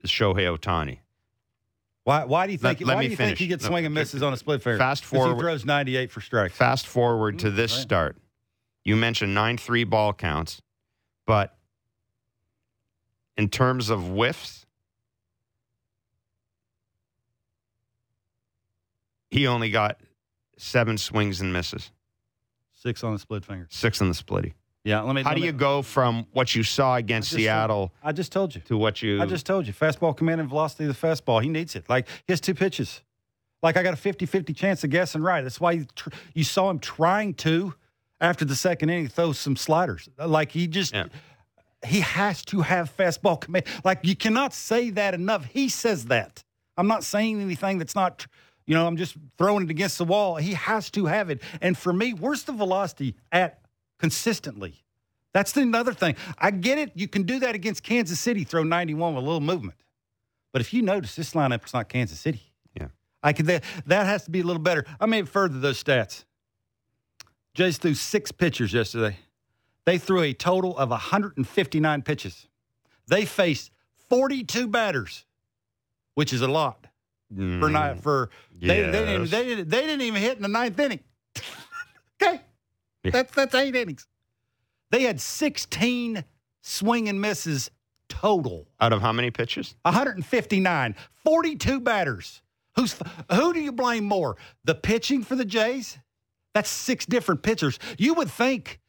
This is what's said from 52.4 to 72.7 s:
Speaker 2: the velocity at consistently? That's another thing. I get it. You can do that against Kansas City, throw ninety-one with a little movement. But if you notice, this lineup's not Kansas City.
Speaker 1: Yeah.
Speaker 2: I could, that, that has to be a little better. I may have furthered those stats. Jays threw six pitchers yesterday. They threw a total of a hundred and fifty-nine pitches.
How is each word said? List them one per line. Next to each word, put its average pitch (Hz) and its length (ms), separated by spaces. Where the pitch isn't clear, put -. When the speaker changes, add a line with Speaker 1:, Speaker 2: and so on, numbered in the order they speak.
Speaker 2:
the - 100
velocity 185 600
at 175 280
consistently? 127 880
That's 196 240
another 240 360
thing. 165 220
I 202 140
get 208 260
it. 294 180
You 190 140
can 202 140
do 254 160
that 240 160
against 196 280
Kansas 214 360
City, 214 260
throw 165 180
ninety-one 165 520
with 127 80
a - 20
little 160 160
movement. 143 360
But 131 80
if 113 120
you 247 100
notice, 185 320
this 156 160
lineup's 135 420
not 123 160
Kansas 120 300
City. 131 220
Speaker 1:
Yeah. 69 100
Speaker 2:
I 147 100
could, 151 140
that, 170 160
that 190 180
has 202 200
to 165 60
be 180 100
a - 20
little 170 180
better. 160 240
I 214 60
may 220 100
have 180 120
furthered 175 320
those 135 220
stats. 123 400
Jays 180 240
threw 156 160
six - 360
pitchers 127 400
yesterday. 110 460
They 180 120
threw 185 240
a 143 120
total 185 440
of 131 140
a 117 60
hundred 196 400
and 135 100
fifty-nine 151 560
pitches. - 440